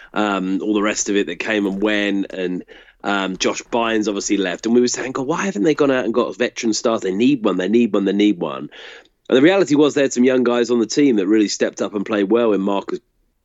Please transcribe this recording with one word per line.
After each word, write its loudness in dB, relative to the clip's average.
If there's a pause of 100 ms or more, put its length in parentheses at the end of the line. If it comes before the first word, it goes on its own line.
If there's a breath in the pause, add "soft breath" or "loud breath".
(140)
um, -2
all -2
the 0
rest -2
of -2
it 0
that -10
came -2
and -4
went, -2
and -6 (420 loud breath)
um, -2
Josh -2 (100)
Bynes 0
obviously -2
left, -4
and 0
we 6
were 2
saying, -6
"God, -6
why -4
haven't -4
they 2
gone 2
out 0
and -2
got 2
a -10
veteran -2
stars? -2
They -2
need 2
one, 2
they -2
need 4
one, 0
they 2
need 2
one." -8 (600 loud breath)
And 4
the 4
reality 4
was 4
they 0
had 0
some 2
young 4
guys 0
on 2
the 0
team 2
that 0
really 4
stepped -4
up -6
and -4
played -2
well 4
in 0
Marcus -4 (460)